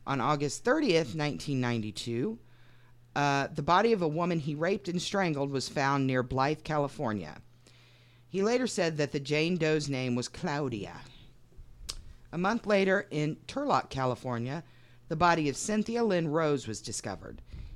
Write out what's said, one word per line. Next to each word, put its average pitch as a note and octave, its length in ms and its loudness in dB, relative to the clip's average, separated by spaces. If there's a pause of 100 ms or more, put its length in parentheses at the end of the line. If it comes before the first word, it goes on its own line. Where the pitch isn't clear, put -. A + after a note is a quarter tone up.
On C3+ 120 0
August C#3+ 440 0
thirtieth, G3 500 2
nineteen D3 480 -2
ninety-two, A#2+ 800 -2 (760)
uh, C#3 380 2
the D#3 80 -4
body F3+ 300 4
of G3+ 100 2
a E3 60 2
woman E3+ 320 0
he D3 160 -4
raped F3+ 320 -2
and F3+ 120 -2
strangled D#3 520 0
was C3 180 -2
found C#3 380 2
near B2+ 160 2
Blythe, C3+ 400 0
California. B2+ 720 -2 (920)
He F#3+ 140 -2
later A#3+ 240 4
said E3 320 0
that D3 140 0
the D3+ 80 -2
Jane D3+ 380 2
Doe's D#3 320 2
name B2+ 260 0
was B2 140 -2
Claudia. B2+ 640 -4 (1400)
A D3+ 60 -8
month G3+ 280 0
later, G3 460 4
in D3+ 240 0 (120)
Turlock, C4 420 0
California, B2+ 720 -2 (460)
the D#3+ 80 -2
body E3 320 4
of C3 80 -2
Cynthia G#3+ 460 0
Lynn F3 260 2
Rose D3 360 2
was A2 160 -6
discovered. F#2+ 600 -10 (340)